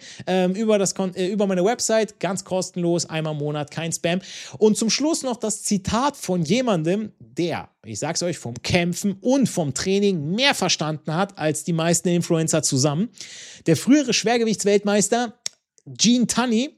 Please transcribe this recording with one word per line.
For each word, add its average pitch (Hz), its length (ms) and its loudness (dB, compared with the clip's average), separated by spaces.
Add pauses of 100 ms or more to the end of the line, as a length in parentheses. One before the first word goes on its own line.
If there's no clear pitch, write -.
(280)
ähm, 185 260 2
über 214 240 2
das 196 160 0
Kon-, 190 220 -4
äh, 185 140 -2
über 202 180 0
meine 180 180 2
Website, 220 540 0
ganz 180 240 -4
kostenlos, 175 640 -2
einmal 156 260 -4
im 151 60 -6
Monat, 147 320 -4
kein 160 200 -4
Spam. 175 300 -2 (380)
Und 220 180 6
zum 226 140 0
Schluss 302 320 0
noch 247 140 -4
das - 260 -6
Zitat 226 520 0
von 180 280 -2
jemandem, 202 760 0
der, 131 520 -6 (140)
ich 107 140 -10
sag's 165 240 -4
euch, 170 160 -4
vom 120 240 -10
Kämpfen 175 580 0
und 254 300 2
vom 143 240 -2
Training 190 600 0
mehr 262 180 4
verstanden 156 600 -2
hat 196 240 -2
als 156 240 -2
die 175 100 -2
meisten 165 360 0
Influencer 165 520 2
zusammen. 147 480 0 (560)
Der 165 120 4
frühere 254 360 4
Schwergewichtsweltmeister 214 1200 0 (540)
Gene 214 400 2
Tunney 240 500 0